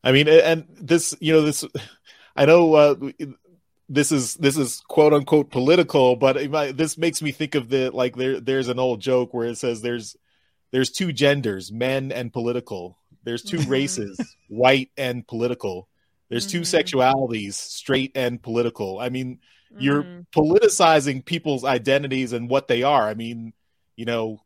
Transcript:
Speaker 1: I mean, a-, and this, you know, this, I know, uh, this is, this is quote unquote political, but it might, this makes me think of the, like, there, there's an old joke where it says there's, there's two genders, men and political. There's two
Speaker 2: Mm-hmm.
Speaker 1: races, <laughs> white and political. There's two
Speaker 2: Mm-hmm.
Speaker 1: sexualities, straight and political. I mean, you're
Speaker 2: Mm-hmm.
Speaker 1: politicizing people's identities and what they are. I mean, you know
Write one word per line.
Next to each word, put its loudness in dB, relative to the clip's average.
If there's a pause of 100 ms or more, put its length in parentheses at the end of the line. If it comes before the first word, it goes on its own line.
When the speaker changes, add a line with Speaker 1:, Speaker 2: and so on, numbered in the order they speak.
Speaker 1:
I 4
mean, 6
a-, 8
and 0 (140)
this, 0
you 0
know, 6
this, -2 (720)
I 4
know, 6
uh, 6 (920)
this 0
is, -2
this 0
is -4
quote 4
unquote 2
political, 2
but 2
it -6
might, -4
this -4
makes -4
me -4
think -8
of -2
the, 0
like, -2
there, -4
there's -2
an -4
old -2
joke -2
where -4
it -8
says -4
there's, -8 (540)
there's 0
two -4
genders, 0
men -4
and -8
political. -8 (260)
There's -8
two -6
Speaker 2:
Mm-hmm. -2
Speaker 1:
races, -4
<laughs> -20
white 2
and -6
political. -6 (400)
There's -6
two -6
Speaker 2:
Mm-hmm. 0
Speaker 1:
sexualities, 0
straight -4
and -4
political. -4
I -6
mean, -8 (400)
you're 0
Speaker 2:
Mm-hmm. -6
Speaker 1:
politicizing 4
people's -4
identities -2
and -8
what 0
they 2
are. 2
I -6
mean, -12 (420)
you -12
know -4